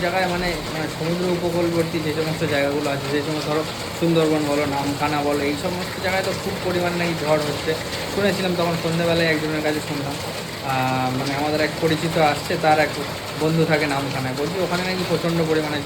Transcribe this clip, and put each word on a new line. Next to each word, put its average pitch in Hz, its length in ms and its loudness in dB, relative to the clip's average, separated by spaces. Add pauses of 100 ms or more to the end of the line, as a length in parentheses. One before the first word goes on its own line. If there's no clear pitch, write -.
জায়গায়, 180 240 2
মানে, 175 260 0 (220)
মানে, 156 120 -2 (120)
সমুদ্র 175 260 0
উপকূলবর্তী 170 720 0
যে 156 140 0
সমস্ত 160 380 0
জায়গাগুলো 143 400 2
আছে, 139 260 -2
যে 143 60 0 (100)
সমস্ত, 151 160 -2
ধরো, 151 160 0 (360)
সুন্দরবন 160 480 4
বলো, 147 180 2
নামখানা 143 560 0
বলো, 147 180 2
এই 143 120 0 (100)
সমস্ত 180 400 -4
জায়গায় 190 220 0
তো 190 80 0 (120)
খুব 190 80 -2 (120)
পরিমাণে 175 320 0
নাকি 170 180 0 (120)
ঝড় 151 120 4
হচ্ছে। 151 360 -2 (400)
শুনেছিলাম 190 440 2
তখন 170 240 2
সন্ধ্যেবেলায় 165 460 2
একজনের 156 340 0
কাছে 151 260 0
শুনলাম, 143 240 -4
আহ, 131 1040 -2
মানে, 135 160 -2
আমাদের 151 260 0
এক 151 100 2 (100)
পরিচিত 160 380 0
আসছে, 151 440 2
তার 156 160 6
এক 151 100 4 (520)
বন্ধু 160 240 4
থাকে 156 220 4
নামখানায়, 135 520 -2
বলছি 165 220 -2
ওখানে 175 240 0
নাকি 185 240 -2
প্রচণ্ড 170 400 2
পরিমাণে 151 380 0